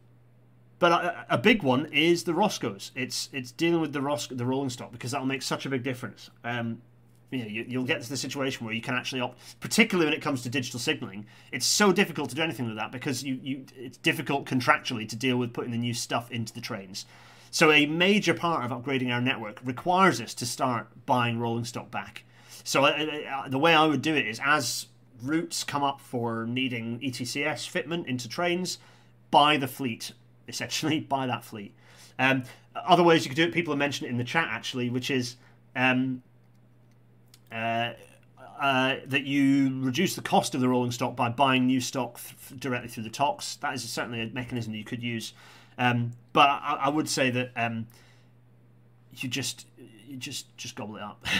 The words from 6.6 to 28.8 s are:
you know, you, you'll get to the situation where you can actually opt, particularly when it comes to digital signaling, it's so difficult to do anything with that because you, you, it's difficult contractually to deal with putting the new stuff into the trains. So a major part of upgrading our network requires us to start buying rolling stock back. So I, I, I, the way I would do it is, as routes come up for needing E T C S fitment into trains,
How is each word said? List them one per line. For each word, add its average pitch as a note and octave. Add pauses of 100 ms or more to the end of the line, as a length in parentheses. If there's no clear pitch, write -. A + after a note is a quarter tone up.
you C3+
know, A#2
you, A2
you'll B2+
get D3
to A#2
the C#3
situation C3+
where A2
you A2+
can C3
actually B2+
opt, B2 (220)
particularly G3
when D3+
it D3+
comes C#3+
to C3
digital C3
signaling, A2+ (280)
it's C3+
so G#3
difficult D#3+
to B2
do D#3+
anything C#3
with G#2+
that G#2+
because C3+
you, C3
you, C3+ (100)
it's C3
difficult D3
contractually B2+
to A#2+
deal B2
with A#2+
putting B2
the A#2
new A#2+
stuff A#2+
into A#2
the A#2
trains. G2 (440)
So D#3
a D3
major F3
part D#3+
of A#2
upgrading B2+
our B2
network A2
requires E3+
us G#2+
to A#2+
start B2 (180)
buying A#2
rolling A#2
stock -
back. - (400)
So C3+
I, D3+
I, D3
I, -
the C3+
way E3
I D#3
would C#3
do D#3
it A#2+
is, G#2+
as C#3+ (340)
routes E3
come C#3+
up C#3
for A2+
needing A#2+
E C3+
T B2
C C#3+
S -
fitment E3+
into B2
trains, F3 (520)